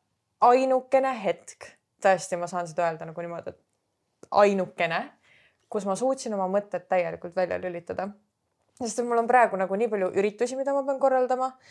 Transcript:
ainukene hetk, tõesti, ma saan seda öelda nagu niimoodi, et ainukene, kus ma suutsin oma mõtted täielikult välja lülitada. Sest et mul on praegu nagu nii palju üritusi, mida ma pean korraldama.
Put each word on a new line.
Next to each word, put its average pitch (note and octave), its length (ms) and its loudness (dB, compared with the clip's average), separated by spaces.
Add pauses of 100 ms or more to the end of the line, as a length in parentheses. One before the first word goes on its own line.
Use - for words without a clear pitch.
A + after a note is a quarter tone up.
(420)
ainukene C4 720 4
hetk, G3 500 -6 (380)
tõesti, F#3 360 2
ma F3 80 -6
saan F3 220 -6
seda E3+ 200 0
öelda D#3+ 180 -8
nagu E3 140 -12
niimoodi, E3+ 300 -10
et - 100 -14 (720)
ainukene, F#3 720 2 (680)
kus G3+ 160 -6
ma G3 100 -2
suutsin B3+ 380 -2
oma F#3+ 140 -2
mõtted G3 400 -4
täielikult E3+ 480 -2
välja F3+ 220 -2
lülitada. F3+ 500 -8 (720)
Sest A3+ 200 -6
et A#3+ 80 -2
mul A#3 100 2
on A#3 80 2
praegu A3+ 300 4
nagu F#3 180 -2
nii A3 140 0
palju G3 240 -2
üritusi, G#3 440 -2
mida C#4 180 -2
ma C#4 100 0
pean C4+ 160 -4
korraldama. B3+ 480 2 (220)